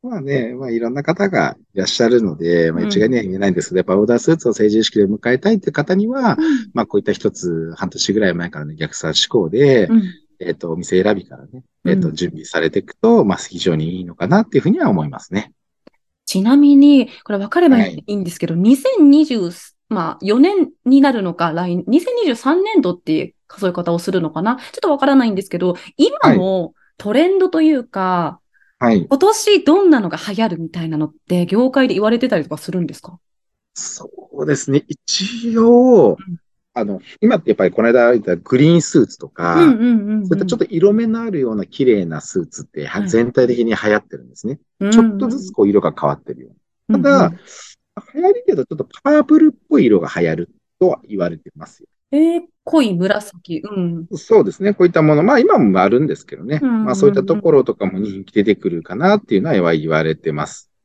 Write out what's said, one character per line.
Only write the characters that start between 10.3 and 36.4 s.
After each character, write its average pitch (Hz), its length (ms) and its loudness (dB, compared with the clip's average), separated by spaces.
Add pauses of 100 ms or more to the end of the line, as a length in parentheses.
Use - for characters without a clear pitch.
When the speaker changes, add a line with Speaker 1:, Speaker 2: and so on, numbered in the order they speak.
Speaker 1:
え 87 120 -8
ー - 20 -4
と、 82 180 -8
お 80 60 -6
店 90 240 0
選 104 140 0
び 92 100 -10
か - 100 -20
ら 65 120 -20
ね、 127 160 -20 (200)
Speaker 2:
う 180 60 -2
ん。 - 20 0
Speaker 1:
え 185 40 2
ー 190 60 0
と、 165 100 -2
準 87 180 -6
備 - 160 -16
さ 82 160 -6
れ 80 80 -4
て 98 100 -4
い - 40 -6
く - 120 -20
と、 220 300 2
ま 92 100 0
あ、 - 20 -14
非 - 200 -16
常 85 180 -2
に 80 220 -6
い 92 40 -10
い 92 40 -10
の 85 100 -18
か 90 120 -6
な 185 160 2
っ - 40 -6
て - 100 -2
い 135 40 2
う - 0 -
ふ - 60 -4
う - 20 2
に 277 100 0
は 330 100 0
思 90 140 -2
い 73 60 -8
ま - 100 -14
す - 140 -16
ね。 104 180 -8 (760)
Speaker 2:
ち 190 140 -4
な 240 160 2
み 285 180 6
に、 277 340 6 (140)
こ - 100 -8
れ 202 40 -4
分 196 120 -8
か 339 100 -2
れ 349 100 4
ば 262 80 6
い - 20 4
い、 214 40 2
Speaker 1:
は 190 60 -2
い。 156 160 -14
Speaker 2:
い 208 80 -8
い - 20 -4
ん 202 80 -6
で 175 80 -6
す - 80 -18
け 165 80 -4
ど、 165 80 -6
二 202 200 4
千 349 340 4
二 302 160 6
十、 254 140 -4 (500)
ま 170 220 -4
あ、 - 100 -14
四 208 180 0
年 359 300 4 (140)
に 269 180 6
な 277 100 4
る 233 100 -2
の 180 120 -4
か、 170 180 -2
来、 175 360 -4
二 240 120 2
千 415 160 -4
二 466 120 -2
十 247 80 0
三 320 280 0
年 415 180 2
度 180 120 -2
っ 180 60 -10
て 156 180 -4
い 143 60 -4
う - 100 -12 (140)
数 - 220 -6
え - 20 -2
方 175 220 -4
を 170 60 -2
す 185 120 -6
る 185 100 -2
の 156 100 -6
か 165 100 -8
な？ 226 160 -2
ち - 20 -18
ょ - 20 -18
っ - 200 -16
と 381 80 -2
分 285 80 2
か 277 80 -2
ら 277 100 2
な 262 100 6
い 226 60 0
ん 196 40 -4
で 185 80 -4
す - 60 -18
け 175 100 -6
ど、 180 160 0 (220)
今 466 380 2
の 185 380 -2 (240)
ト 208 160 -6
レ 294 140 4
ン 392 100 0
ド 370 120 2
と 330 120 -2
い 311 120 4
う 254 100 -2
か、 185 560 -4 (400)
Speaker 1:
は 120 120 2
い。 - 60 4
は - 60 0
い。 - 40 -8
Speaker 2:
今 277 120 0
年 415 440 2
ど 359 200 4
ん 370 60 6
な 285 100 4
の 190 100 -4
が 165 80 -8
流 - 160 -10
行 220 160 -2
る 165 100 -6
み 165 100 -10
た 170 140 -10
い 160 60 -8
な 160 80 -6
の 151 80 -2
っ 151 80 -14 (160)
て、 180 160 0
業 233 260 0
界 262 160 0
で 190 60 -2
言 196 100 -2
わ 214 60 0
れ 233 100 0
て 247 80 -2
た 233 100 0
り 151 60 -2
と - 60 -10
か 156 80 -8
す - 140 -12
る 180 100 -4
ん 165 60 -4
で 156 80 -12
す - 80 -20
か？ 175 160 -20 (560)
Speaker 1:
そ - 340 -14 (240)
う 143 140 -6
で 147 80 0
す 139 160 -8
ね。 139 160 0
一 226 720 -6
応、 233 600 6
Speaker 2:
う 185 120 -16
ん。 170 60 -10 (400)